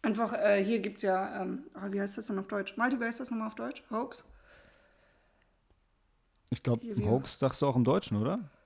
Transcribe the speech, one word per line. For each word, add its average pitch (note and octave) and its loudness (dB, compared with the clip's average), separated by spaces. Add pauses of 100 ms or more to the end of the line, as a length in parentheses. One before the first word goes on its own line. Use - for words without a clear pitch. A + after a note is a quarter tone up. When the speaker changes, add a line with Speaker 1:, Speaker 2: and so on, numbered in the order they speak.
Speaker 1:
Einfach, A3 2
äh, G3+ 4
hier A3 2
gibt's G#3 -4
ja, F#3+ 0
ähm, F#3 -4 (100)
ah, G3+ -8
wie G3 0
heißt G3+ -4
das G#3+ -8
denn G3+ -2
auf G3 -4
Deutsch? G3 -4
Malte, B3 2
wie A#3 0
heißt A#3 -4
das B3+ -8
nochmal A3 -4
auf - -10
Deutsch? B3 -8
Hoax? A3+ -6 (2250)
Speaker 2:
Ich - -4
glaub, A#2 2
Speaker 1:
Hier, A3+ -6
wie G#2 0
Speaker 2:
Hoax B2+ 2
sagst C3 0
du C#3+ 4
auch C3+ 2
im B2 6
Deutschen, C3 2
oder? D#3+ 0 (180)